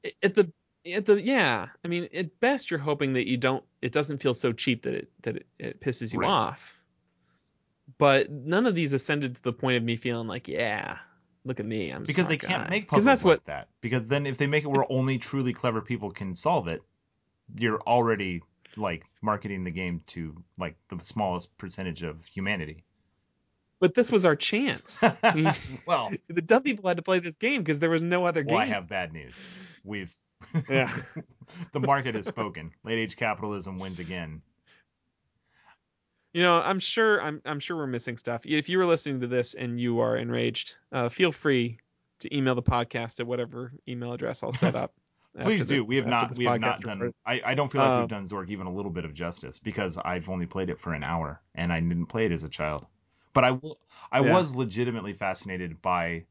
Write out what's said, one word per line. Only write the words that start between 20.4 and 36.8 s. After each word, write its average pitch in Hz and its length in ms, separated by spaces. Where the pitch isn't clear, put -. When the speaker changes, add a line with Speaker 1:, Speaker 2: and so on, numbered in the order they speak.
Speaker 2:
like, 85 200
the 92 160
smallest 92 560
percentage 90 420
of 80 240
humanity. 87 580
Speaker 1:
But 180 140
this 247 180
was 190 140
our 156 100
chance. - 680
Speaker 2:
<laughs> - 200
Speaker 1:
I 208 120
mean, 156 160
Speaker 2:
Well. 127 260
Speaker 1:
<laughs> - 60
the 170 140
dumb 233 220
people 208 240
had 175 100
to 160 60
play 185 160
this 170 160
game 247 280
'cause 151 140
there 160 140
was 165 100
no 175 240
other 160 180
Speaker 2:
Well, 139 140
I 107 80
Speaker 1:
game. 110 80
Speaker 2:
have 95 140
bad 90 260
news. 71 260
We've 95 280
Speaker 1:
Yeah. 135 240
Speaker 2:
<laughs> - 380
the - 100
market 131 340
has 104 100
spoken. 85 460
Late 113 140
age 113 180
capitalism 101 600
wins 92 220
again. 82 420
Speaker 1:
You 170 100
know, 170 180
I'm 190 180
sure, 220 420